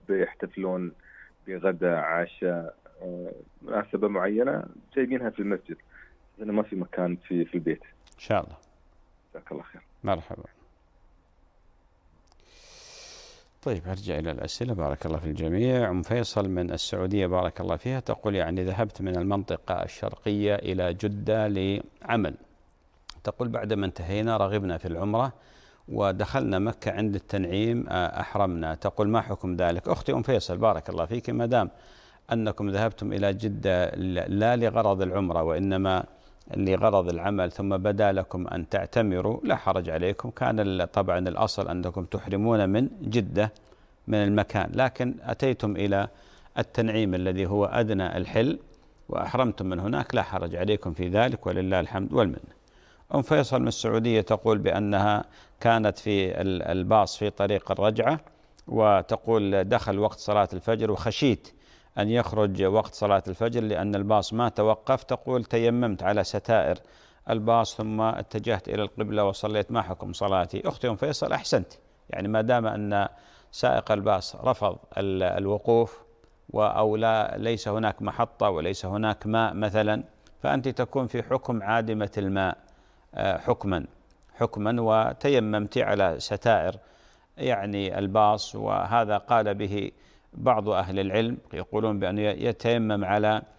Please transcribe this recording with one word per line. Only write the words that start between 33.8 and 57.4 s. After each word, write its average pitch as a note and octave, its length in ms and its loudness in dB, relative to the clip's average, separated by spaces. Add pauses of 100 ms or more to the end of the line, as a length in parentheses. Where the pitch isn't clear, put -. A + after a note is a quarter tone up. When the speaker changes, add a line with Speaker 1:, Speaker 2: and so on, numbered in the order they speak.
Speaker 2:
ل-، F2+ 440 -2
لا A2+ 180 4
لغرض G#2+ 460 2
العمرة F2+ 400 0
وإنما F#2+ 640 0 (520)
لغرض F#2+ 520 4
العمل، F2+ 440 -2
ثم G2 240 -2
بدا G2+ 360 2
لكم F#2 360 -4
أن E2+ 200 -6
تعتمروا، G2+ 760 0
لا A#3 120 2
حرج F#2+ 340 -2
عليكم. F2+ 400 -2
كان A2+ 300 0
ال-، F#2 300 0
طبعًا F#2 280 0
الأصل F2+ 500 -2
أنكم F2+ 360 -4
تحرمون G2+ 640 0
من A2+ 200 2 (140)
جدة، G#2+ 500 0 (560)
من G#2+ 100 2
المكان، G2+ 560 2
لكن C3 480 0
أتيتم A2+ 540 -2
إلى G2 320 2 (500)
التنعيم A2 560 0
الذي F#2 320 0
هو G2+ 180 2
أدنى G2 520 0
الحل A2+ 420 0 (500)
وأحرمتم A2+ 580 -2
من F2+ 140 -2
هناك، B2 340 -2
لا A2+ 80 2
حرج F2+ 340 -4
عليكم F#2+ 360 0
في F2+ 160 -4
ذلك، A2 380 2
ولله F#2 340 0
الحمد G2 320 -4
والمنة. - 500 0 (520)
أم - 80 2
فيصل C3 400 0
من B2 60 2
السعودية A2+ 520 2
تقول A2 380 2
بأنها G2+ 640 2 (360)
كانت A2+ 380 4
في F#2+ 420 0
ال-، F#2 220 0
الباص F#2 540 2
في G#2 140 -2
طريق G2+ 400 0